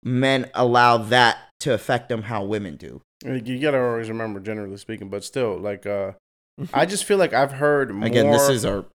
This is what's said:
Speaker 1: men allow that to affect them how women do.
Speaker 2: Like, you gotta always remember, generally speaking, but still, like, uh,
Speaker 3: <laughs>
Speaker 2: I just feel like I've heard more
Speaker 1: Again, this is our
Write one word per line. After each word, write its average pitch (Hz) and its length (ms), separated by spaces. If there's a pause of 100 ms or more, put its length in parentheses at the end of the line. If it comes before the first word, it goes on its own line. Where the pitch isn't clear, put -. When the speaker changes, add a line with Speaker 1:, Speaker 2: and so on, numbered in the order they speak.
Speaker 1:
men 127 520
allow 120 440
that 113 400 (220)
to 139 140
affect 120 340
them 113 160
how 107 200
women 101 320
do. 62 240 (240)
Speaker 2:
Like, 127 220
you 127 140
gotta 143 200
always 117 280
remember, 110 320
generally 101 380
speaking, 104 320
but 98 120
still, 117 360
like, 101 280
uh, 98 260 (460)
Speaker 3:
<laughs> - 160
Speaker 2:
I 151 120
just 196 180
feel 202 140
like 175 140
I've 139 200
heard 139 400
more 104 140
Speaker 1:
Again, 120 240
this 139 180
is 123 160
our 98 200 (140)